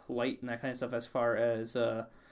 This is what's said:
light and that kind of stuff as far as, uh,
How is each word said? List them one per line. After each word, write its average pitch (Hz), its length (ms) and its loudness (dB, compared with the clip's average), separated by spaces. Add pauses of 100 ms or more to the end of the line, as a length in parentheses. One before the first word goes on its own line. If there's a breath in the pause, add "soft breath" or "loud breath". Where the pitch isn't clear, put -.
light 123 320 0
and 123 80 -6
that 117 120 -6
kind 131 100 -4
of 123 60 -6
stuff 120 160 -4
as 120 120 0
far 120 320 2
as, 113 380 2
uh, 117 300 0 (260 soft breath)